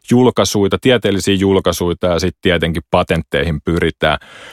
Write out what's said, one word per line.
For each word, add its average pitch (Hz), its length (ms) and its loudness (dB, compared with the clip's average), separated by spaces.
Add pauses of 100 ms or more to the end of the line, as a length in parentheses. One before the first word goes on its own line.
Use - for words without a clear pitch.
(100)
julkaisuita, 104 720 2
tieteellisiä 101 540 0
julkaisuita 90 720 0
ja 87 120 0
sit 87 240 -4
tietenkin 85 480 -2
patentteihin 82 760 -2
pyritään. 82 540 -2 (340)